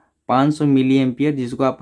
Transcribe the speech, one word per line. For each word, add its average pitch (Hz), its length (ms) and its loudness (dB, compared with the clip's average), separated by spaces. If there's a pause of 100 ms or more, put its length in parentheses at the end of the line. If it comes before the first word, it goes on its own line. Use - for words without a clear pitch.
(300)
पाँच 139 240 2
सौ 151 120 -4
मिली 135 320 2
एम्पियर, 135 360 0
जिसको 127 300 -6
आप 131 180 -2